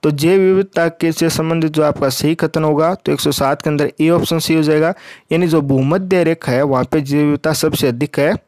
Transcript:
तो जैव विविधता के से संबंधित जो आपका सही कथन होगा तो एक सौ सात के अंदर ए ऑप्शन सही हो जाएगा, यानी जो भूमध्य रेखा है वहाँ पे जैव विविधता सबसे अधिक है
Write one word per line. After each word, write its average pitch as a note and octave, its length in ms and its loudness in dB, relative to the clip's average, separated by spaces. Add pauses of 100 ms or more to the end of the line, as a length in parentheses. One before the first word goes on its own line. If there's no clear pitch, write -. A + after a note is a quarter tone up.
तो D3+ 100 4
जैव E3 260 2
विविधता F#3+ 500 2
के E3 220 -2
से E3 180 0
संबंधित D#3+ 420 -2
जो D#3 120 0
आपका C#3+ 280 0
सही D3+ 240 0
कथन D#3 280 -2
होगा D#3 320 2
तो - 160 -4
एक C#3+ 80 -2
सौ D3 140 -2
सात C#3+ 280 -2
के - 80 -4
अंदर D3 220 0 (100)
ए D#3 80 2
ऑप्शन E3+ 300 0
सही D#3 160 -2
हो D#3+ 80 2
जाएगा, D#3 300 2 (380)
यानी E3+ 160 0
जो D#3 160 2
भूमध्य E3 600 0
रेखा D#3+ 280 -2
है B2+ 120 2
वहाँ C3+ 220 0
पे D#3 160 -2
जैव C#3+ 180 -2
विविधता D3 340 0
सबसे D3 340 -2
अधिक B2 320 -2
है D#3 160 2 (120)